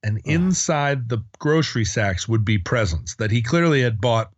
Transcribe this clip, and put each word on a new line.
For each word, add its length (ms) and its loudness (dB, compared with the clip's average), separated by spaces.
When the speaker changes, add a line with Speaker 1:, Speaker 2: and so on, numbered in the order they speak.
Speaker 1:
And 160 -2
Speaker 2:
Ugh. 40 -8
Speaker 1:
inside 760 0
the 140 -2
grocery 480 0
sacks 420 -2
would 160 2
be 140 2
presents 580 -2
that 140 -2
he 120 2
clearly 400 2
had 180 0
bought 380 0